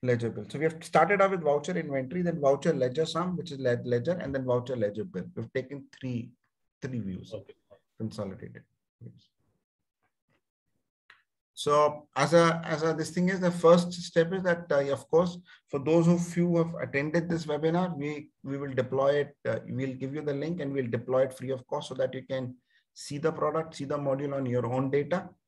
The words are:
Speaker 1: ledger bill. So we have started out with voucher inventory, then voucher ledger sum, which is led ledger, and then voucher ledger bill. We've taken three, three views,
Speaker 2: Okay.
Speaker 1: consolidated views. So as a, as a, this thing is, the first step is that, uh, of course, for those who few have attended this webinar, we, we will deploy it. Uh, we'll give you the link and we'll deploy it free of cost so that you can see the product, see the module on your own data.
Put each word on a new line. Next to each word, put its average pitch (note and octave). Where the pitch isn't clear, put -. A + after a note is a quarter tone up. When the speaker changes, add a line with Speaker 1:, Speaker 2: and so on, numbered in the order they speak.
Speaker 1:
ledger A#2+
bill. G#2
So -
we D3
have D#3+
started F3+
out G3
with F#3
voucher D3
inventory, D3
then E3
voucher C#3
ledger C3
sum, F3+
which C#3+
is C3+
led A#2+
ledger, A#2+
and C#3+
then C3
voucher B2
ledger G#2+
bill. F2
We've A2+
taken C3+
three, B2
three B2+
views, F#2
Speaker 2:
Okay. -
Speaker 1:
consolidated G#2
views. -
So D3
as D3
a, E3
as D#3
a, D#3+
this D#3
thing F3+
is, F#3+
the F3+
first F3
step -
is F#3
that, F3
uh, C#3
of C3
course, F3+
for C#3+
those D#3+
who E3+
few F3
have E3
attended D3+
this E3
webinar, D#3+
we, D3
we C#3
will C#3
deploy C3
it. C#3+
Uh, A2+
we'll B2+
give C3
you D3+
the D3
link D#3+
and C#3
we'll C3+
deploy B2+
it C3
free B2
of C3
cost C#3+
so C3
that C3
you C3
can B2+
see -
the D#3
product, D#3
see C#3+
the D3
module C#3
on C#3
your B2
own C3
data. C#3+